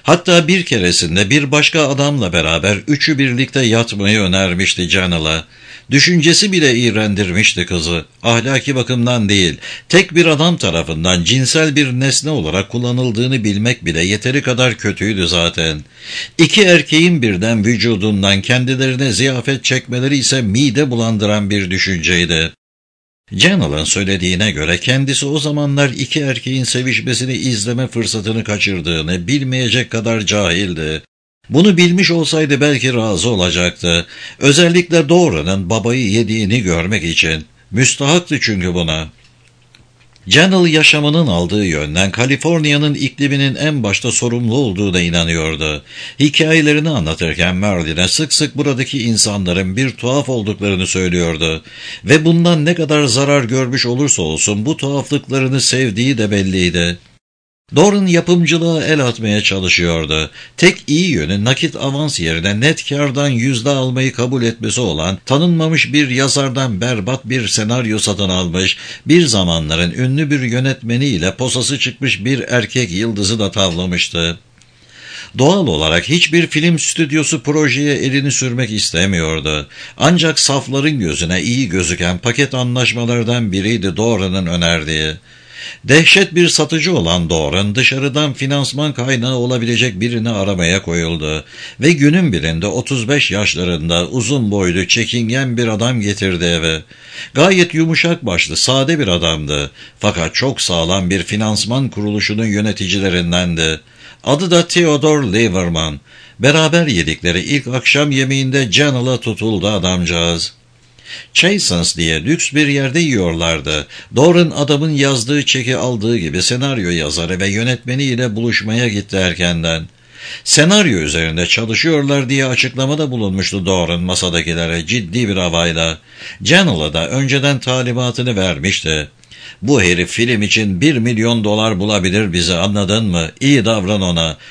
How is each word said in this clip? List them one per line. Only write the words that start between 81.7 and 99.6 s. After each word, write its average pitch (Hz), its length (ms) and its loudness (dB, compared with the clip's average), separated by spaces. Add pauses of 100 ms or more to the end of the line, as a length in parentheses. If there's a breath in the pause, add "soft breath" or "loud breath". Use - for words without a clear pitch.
paket 127 360 0
anlaşmalardan 120 960 -2
biriydi 95 460 -2
Doran'ın 95 480 0
önerdiği. 80 640 -2 (720 loud breath)
Dehşet 160 520 4
bir 170 140 4
satıcı 160 460 0
olan 85 340 0
Doran 85 460 0
dışarıdan 135 580 0
finansman 139 600 -2
kaynağı 127 420 -2
olabilecek 120 640 0
birini 117 300 -2
aramaya 95 520 0
koyuldu. 82 640 -4 (360 loud breath)
Ve 156 120 4
günün 151 420 2
birinde 82 340 -2
otuz 117 420 -4
beş 143 220 0
yaşlarında 87 760 -2
uzun 113 440 -2
boylu, 92 360 0
çekingen 117 680 -2
bir 120 100 0
adam 117 340 0
getirdi 98 420 -2
eve. 82 380 0 (520 loud breath)
Gayet 175 400 4
yumuşak 160 520 0
başlı, 82 320 -2
sade 135 420 0
bir 123 80 0
adamdı. 78 640 -2 (280 loud breath)